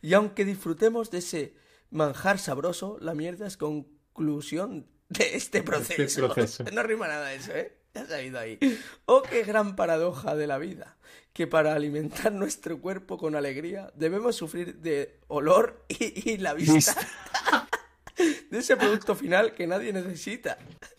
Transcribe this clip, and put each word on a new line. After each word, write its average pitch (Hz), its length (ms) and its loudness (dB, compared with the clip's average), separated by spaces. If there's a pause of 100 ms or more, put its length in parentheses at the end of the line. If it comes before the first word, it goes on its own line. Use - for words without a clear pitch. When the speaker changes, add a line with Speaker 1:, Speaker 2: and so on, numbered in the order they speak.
Speaker 1:
"Y 156 140 2
aunque 202 300 4
disfrutemos 208 640 0
de 175 80 -4
ese 165 360 -6 (360)
manjar 156 480 0
sabroso, 175 640 -4
la 165 140 -6
mierda 175 340 -6
es 190 80 -12
conclusión 151 1300 -4 (220)
de - 260 0
este - 300 -2
proceso". 151 380 -2
Speaker 2:
Este 139 200 0
proceso. 120 420 0
Speaker 1:
<laughs> 127 80 -8
No 214 120 0
rima 220 240 -2
nada 147 260 -6
eso, 135 180 -12
¿eh? - 240 -6 (180)
Ya - 120 -10
se 160 80 -8
ha 139 80 -6
ido 127 160 -8
ahí. 113 220 -8 (460)
"Oh, 262 160 8
qué 240 200 0
gran 208 320 0
paradoja 165 640 0
de 151 100 -2
la 139 120 -2
vida, 165 380 -10 (360)
que 165 160 -2
para 156 260 4
alimentar 151 580 -2
nuestro 165 480 -6
cuerpo 185 380 -8
con 156 160 -2
alegría 151 600 -4
debemos 196 400 0
sufrir 175 400 -8
de 156 500 -4
olor 165 600 4
y, - 420 -2
y 214 80 0
la 170 160 -2
vista 156 180 6 (220)
Speaker 2:
Vista. - 720 0
Speaker 1:
<laughs> - 0 - (840)
de 202 80 -2
ese 262 180 4
producto 208 400 2
final 202 380 2
que 175 120 -4
nadie 202 260 -2
necesita". 190 640 -6 (420)